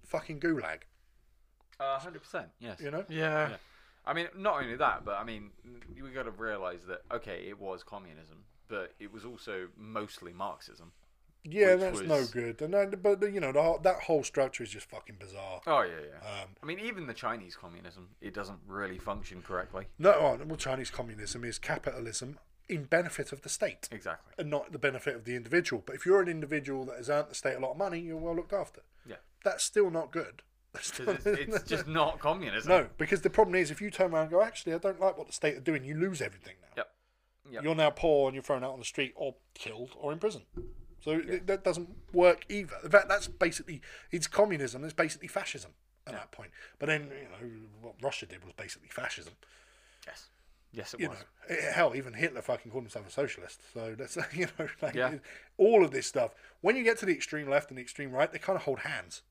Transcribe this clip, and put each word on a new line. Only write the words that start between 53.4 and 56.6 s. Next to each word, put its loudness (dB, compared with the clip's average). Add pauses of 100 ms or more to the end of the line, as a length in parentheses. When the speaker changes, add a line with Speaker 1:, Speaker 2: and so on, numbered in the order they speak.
Speaker 1:
So -8
that's, -10
<laughs> -10
you -2 (100)
know, -4 (140)
like, -2
Speaker 2:
Yeah. 0 (420)
Speaker 1:
all 10
of 4
this -2
stuff. 0 (260)